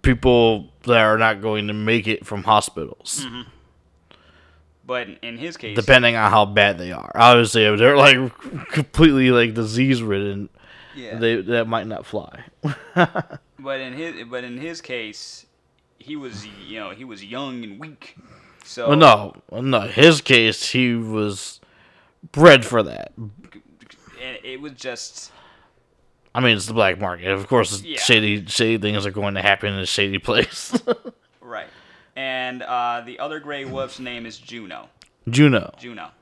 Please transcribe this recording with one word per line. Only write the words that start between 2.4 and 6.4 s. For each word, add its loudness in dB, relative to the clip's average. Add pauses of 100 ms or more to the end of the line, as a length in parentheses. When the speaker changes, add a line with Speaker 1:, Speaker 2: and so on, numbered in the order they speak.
Speaker 1:
hospitals. -2
Speaker 2:
Mm-hmm. -14 (1400)
But -8 (140)
in -14
his -12
case -10
Speaker 1:
Depending 4
on 2
how 4